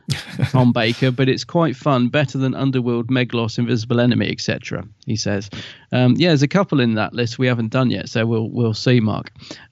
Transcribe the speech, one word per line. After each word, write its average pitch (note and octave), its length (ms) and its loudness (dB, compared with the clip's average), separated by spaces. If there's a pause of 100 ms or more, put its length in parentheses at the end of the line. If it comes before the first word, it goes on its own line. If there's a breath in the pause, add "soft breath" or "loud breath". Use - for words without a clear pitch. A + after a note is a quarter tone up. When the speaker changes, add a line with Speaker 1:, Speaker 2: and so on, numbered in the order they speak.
Speaker 1:
<laughs> - 440 -4
Speaker 2:
Tom B2 200 6
Baker, A#2 380 2
but C3 180 0
it's A#2+ 160 0
quite E3 320 0
fun, B2 320 2
better C#3+ 300 0
than C3 160 -2
Underworld, A#2+ 540 -2
Meglos, A#2+ 500 -2
Invisible A#2+ 420 0
Enemy, A2+ 300 2
et - 100 -6
cetera," - 460 -6 (180)
he A2 120 -4
says. G#2 340 -4 (420 loud breath)
Um, B2 240 4
yeah, E3 140 4
there's C#3+ 120 4
a C#3+ 60 4
couple F3+ 320 0
in A#2 140 2
that G#2+ 180 -2
list A#2 260 -4
we C3 80 0
haven't A#2 220 0
done B2+ 220 0
yet, G2+ 180 -6
so A2+ 160 -2
we'll, A2+ 240 0
we'll A#2 240 0
see, B2 280 2
Mark. G#2+ 300 -2 (420 loud breath)